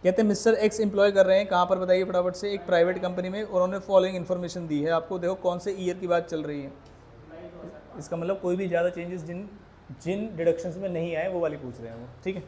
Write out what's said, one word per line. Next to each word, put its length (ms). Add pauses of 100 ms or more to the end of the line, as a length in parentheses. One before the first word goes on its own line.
कहते 180
हैं 80
मिस्टर 260
एक्स 260
employee 300
कर 140
रहे 120
हैं, 100
कहाँ 180
पर 140
बताइए 260
फटाफट 300
से? 160
एक 140
private 360
company 280
में। 140
उन्होंने 360
following 360
information 520
दी 140
है 100
आपको। 280
देखो 180
कौन 220
से 140
year 240
की 100
बात 200
चल 160
रही 180
है, 100 (1300)
इसका 180
मतलब 240
कोई 140
भी 120
ज़्यादा 240
changes 320
जिन, 260 (520)
जिन 360
deductions 400
में 120
नहीं 260
आए 140
वो 100
वाली 180
पूछ 220
रहे 100
हैं 80
वो, 100 (160)
ठीक 120
है। 120